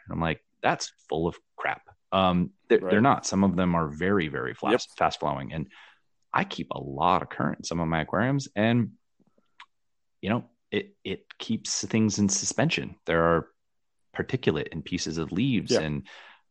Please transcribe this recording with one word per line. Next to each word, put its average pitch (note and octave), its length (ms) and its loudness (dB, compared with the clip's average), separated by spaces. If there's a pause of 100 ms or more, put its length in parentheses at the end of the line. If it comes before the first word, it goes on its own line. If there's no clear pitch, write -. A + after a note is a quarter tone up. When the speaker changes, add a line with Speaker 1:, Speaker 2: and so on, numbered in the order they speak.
Speaker 1:
And - 80 -12
I'm E2+ 80 -2
like, E2 240 -2 (160)
"That's - 320 -2 (160)
full E2 200 0
of - 100 -6 (180)
crap." - 320 -6 (220)
Um, F2+ 400 2 (180)
they're, A#2 100 8
they're F#2+ 160 -6
Speaker 2:
Right. G#2 60 6
Speaker 1:
not. B2+ 260 4
Some G2 180 2
of F#2+ 120 2
them F2+ 180 2
are E2 140 0
very, E2+ 400 0
very B1+ 260 -6
fast, - 360 -2
Speaker 2:
Yep. - 80 -12
Speaker 1:
fast E2 220 0
flowing. C#2 320 -4
And D#2 200 -8 (640)
I G3 100 2
keep - 260 -10
a - 100 -8
lot D2 420 2
of - 80 -12
current - 300 -2
in - 40 -12
some E2+ 160 -4
of D#2+ 80 0
my D#2+ 120 2
aquariums, B2+ 540 0
and, A2+ 440 2 (1200)
you F#2 100 -6
know, A#2+ 200 -4 (200)
it, G#2 240 -4 (100)
it - 340 -10
keeps - 480 -6
things A2 320 2
in G2+ 100 4
suspension. - 680 -2 (100)
There E2+ 160 2
are E2 260 4 (640)
particulate - 560 -2
in D#2 140 -10
pieces D#2+ 340 -6
of D#2+ 160 -4
leaves, A2+ 380 -2
Speaker 2:
Yeah. A2+ 100 2
Speaker 1:
and, D2+ 260 -4 (440)